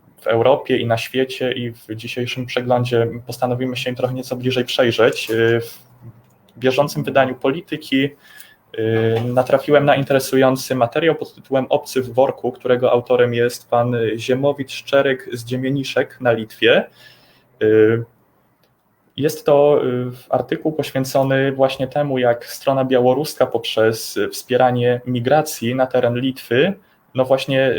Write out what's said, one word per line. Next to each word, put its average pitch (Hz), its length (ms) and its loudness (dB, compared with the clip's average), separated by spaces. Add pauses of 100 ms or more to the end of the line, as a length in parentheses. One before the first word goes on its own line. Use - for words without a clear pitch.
(200)
w - 60 -10
Europie 123 500 2
i 117 100 -2
na 117 120 0
świecie 131 540 -4
i 120 180 -6
w 113 240 -14
dzisiejszym 120 520 -8
przeglądzie 123 600 0 (180)
postanowimy 123 500 -4
się 123 180 -6
trochę 127 200 -4
nieco 127 220 -8
bliżej 123 280 -2
przejrzeć. 120 640 2
Y, 113 300 2 (960)
w - 20 -20
bieżącym 143 460 0
wydaniu 131 300 0
Polityki, 139 760 -2 (680)
y, 113 460 2
natrafiłem 131 600 2
na 143 120 4
interesujący 131 800 2
materiał 151 400 0
pod - 200 -12
tytułem 131 340 -4
Obcy 135 340 -2
w 120 120 -10
worku, 127 380 0
którego 123 400 0
autorem 120 420 2
jest 120 360 -2
pan 120 260 0 (200)
Ziemowit 135 560 -2
Szczerek 139 600 0
z 120 120 -8
Dziemieniszek 131 760 -4
na 117 120 2
Litwie. 113 520 2 (800)
Y, 110 420 4 (1120)
jest 151 300 -4
to, 147 400 6
y, 123 240 -4 (180)
artykuł 131 440 -2
poświęcony 135 800 0
właśnie 131 360 0
temu, 143 300 -2
jak 120 280 0
strona 135 380 -2
białoruska 127 640 2
poprzez 110 720 -2 (140)
wspieranie 123 760 0
migracji 127 680 -2
na 131 120 0
teren 123 320 0
Litwy, 131 560 0 (400)
no 127 100 0
właśnie 131 540 0